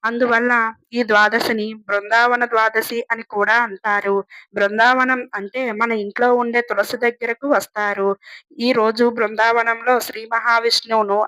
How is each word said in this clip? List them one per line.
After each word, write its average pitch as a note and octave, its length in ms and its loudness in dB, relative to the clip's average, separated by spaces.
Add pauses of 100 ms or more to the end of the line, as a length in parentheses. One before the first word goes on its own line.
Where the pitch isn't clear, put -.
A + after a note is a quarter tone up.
అందువల్ల A#3 680 0 (180)
ఈ A#3+ 100 -2
ద్వాదశిని G#3+ 720 2
బృందావన A3+ 680 0
ద్వాదశి A3 680 -2
అని A3+ 120 -4
కూడా G#3 320 0
అంటారు. G3+ 720 -2 (300)
బృందావనం B3 800 2
అంటే A3+ 380 -6
మన A3+ 200 -2
ఇంట్లో A3+ 420 0
ఉండే A#3+ 260 0
తులసి G#3+ 360 -2
దగ్గరకు A#3+ 520 -4
వస్తారు. G3+ 680 0 (420)
ఈ A#3+ 140 0
రోజు A3+ 360 2
బృందావనంలో A3+ 920 0
శ్రీ A3 320 -10
మహావిష్ణువును A3+ 960 0